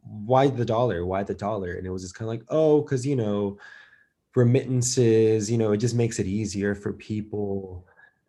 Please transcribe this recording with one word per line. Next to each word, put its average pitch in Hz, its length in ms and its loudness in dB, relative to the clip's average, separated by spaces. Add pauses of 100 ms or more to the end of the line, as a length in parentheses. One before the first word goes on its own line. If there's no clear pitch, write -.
"Why 117 460 2
the 120 160 -2
dollar? 110 420 0
Why 95 160 -2
the 101 120 -8
dollar?" 95 400 -6
And 92 120 -10
it 92 40 -6
was 92 120 -8
just 90 140 -14
kinda 113 140 -8
like, 120 180 -8
"Oh, 151 340 4
'cause, 131 240 -4
you 143 80 0
know, 104 440 -2 (760)
remittances, 120 1160 4
you 117 80 2
know, 110 140 2
it 104 40 4
just 117 180 0
makes 117 240 0
it 98 80 -2
easier 101 480 -2
for 101 200 -6
people." 98 920 -8 (420)